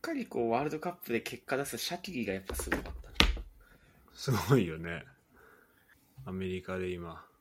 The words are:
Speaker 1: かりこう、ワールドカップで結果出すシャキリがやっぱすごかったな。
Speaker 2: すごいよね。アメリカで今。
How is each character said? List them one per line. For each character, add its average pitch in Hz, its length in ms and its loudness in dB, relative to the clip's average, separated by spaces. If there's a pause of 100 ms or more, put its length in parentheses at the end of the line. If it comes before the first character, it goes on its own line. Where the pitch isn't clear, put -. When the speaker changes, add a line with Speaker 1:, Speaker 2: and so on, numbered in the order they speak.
Speaker 1:
か 330 60 -2
り 269 120 -2
こ 123 200 0
う、 117 60 4
ワ 120 100 4
ー 147 40 0
ル 151 40 0
ド 151 100 -4
カ 175 120 -2
ッ - 20 -8 (120)
プ - 60 -4
で 113 80 4
結 - 260 -8
果 - 120 0
出 139 80 0
す 120 120 -6
シ - 160 -4
ャ - 80 -6
キ 190 120 -10
リ 120 120 0
が 95 80 0
や 95 60 -2
っ 95 40 -12
ぱ - 120 -8
す - 140 -4
ご - 80 2
か - 40 -4
っ - 20 -10
た - 420 4
な。 - 60 4 (840)
Speaker 2:
す - 180 -2
ご 127 260 6
い 104 80 6
よ 80 120 -4
ね。 85 260 -4 (1200)
ア 95 60 -8
メ 95 160 -2
リ 92 140 -2
カ 92 160 -6
で 92 140 -2
今。 85 340 -8 (160)